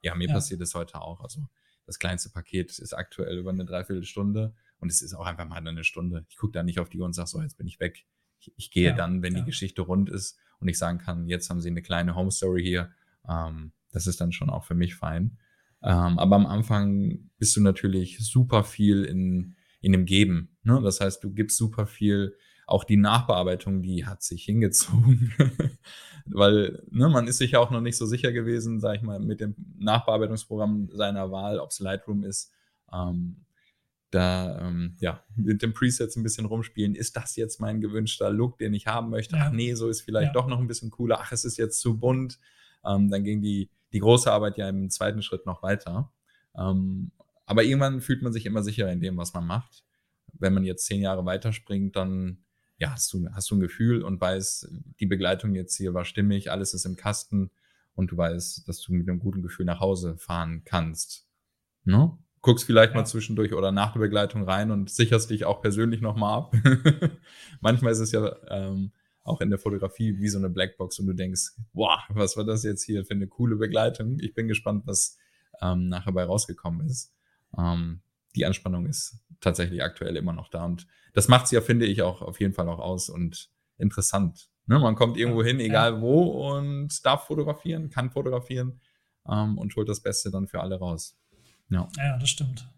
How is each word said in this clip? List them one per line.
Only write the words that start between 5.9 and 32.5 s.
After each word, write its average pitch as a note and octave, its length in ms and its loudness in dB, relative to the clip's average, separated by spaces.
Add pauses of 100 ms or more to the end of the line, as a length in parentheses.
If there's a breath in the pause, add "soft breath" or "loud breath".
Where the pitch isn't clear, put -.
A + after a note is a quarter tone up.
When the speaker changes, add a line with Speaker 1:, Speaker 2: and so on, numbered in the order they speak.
Speaker 1:
Ich - 80 -20
guck G#2+ 160 -4
da E2+ 100 -4
nicht F2 160 -2
auf E2+ 100 -4
die F#2 120 -12
Uhr F2+ 60 -4
und F2 60 -4
sag, E2+ 160 -6
„So, - 140 -6
jetzt D3 160 -8
bin F2+ 80 -8
ich - 140 -12
weg.“ - 260 -6 (340)
Ich, - 160 -20
ich - 140 -14
gehe F2 200 4
Speaker 2:
Ja, - 60 0
Speaker 1:
dann, F2 260 -2
wenn F2+ 120 -2
Speaker 2:
ja. F#2 60 -2
Speaker 1:
die A#2+ 60 -2
Geschichte F#2+ 360 -6
rund F#2 260 2
ist - 300 -8 (220 soft breath)
und F#2 80 -2
ich E2+ 100 -2
sagen F2 200 -2
kann, E2+ 300 -6
„Jetzt F2 220 -6
haben F2 100 -2
sie F2 80 -6
eine E2+ 140 -4
kleine F2 320 -2
Home F#2 160 0
Story F#2 320 0
hier.“ F2+ 280 0 (380 soft breath)
Ähm, D#2+ 440 -6 (200)
das E2+ 140 -4
ist F2+ 140 -4
dann E2+ 120 0
schon - 180 -4
auch - 140 -6
für E2+ 100 -6
mich F2 200 0
fein. E2 440 -4 (440 soft breath)
Ähm, F2 360 4
aber F#2+ 180 8
am G2+ 100 8
Anfang G2+ 920 0
bist - 180 2
du G#2+ 40 2
natürlich F#2+ 580 2
super A#2+ 460 4
viel G2+ 400 4
in, F2+ 520 -2 (240 loud breath)
in F#2+ 120 4
dem F#2 140 6
Geben, F#2 560 4
ne? A#2+ 200 6
Das G2 180 0
heißt, G2 240 -2
du G2 80 -6
gibst G#2 240 0
super G#2+ 300 -2
viel. G2+ 500 0 (300 soft breath)
Auch - 180 4
die G#2 120 4
Nachbearbeitung, G2 840 4
die F2+ 240 -4
hat F#2+ 180 -10
sich - 200 -8
hingezogen. A2+ 960 4
<laughs> C#3 400 2 (480 loud breath)
Weil, G2+ 640 4
ne, B2+ 180 6
man A#2+ 200 4
ist A#2+ 100 -2
sich B2+ 140 2
ja B2 80 8
auch A#2 100 4
noch A#2 100 0
nicht A#2 160 -2
so A#2 100 -2
sicher B2 260 0
gewesen, A2+ 480 -2
sag G#2+ 160 -2
ich G#2+ 60 -6
mal, G#2 180 -6
mit G#2+ 200 -4
dem G#2 140 -4 (240)
Nachbearbeitungsprogramm G#2+ 1120 0
seiner G2 380 -2
Wahl, F#2+ 300 -4
ob's - 180 -8
Lightroom G2 460 -4
ist. - 280 -8 (400)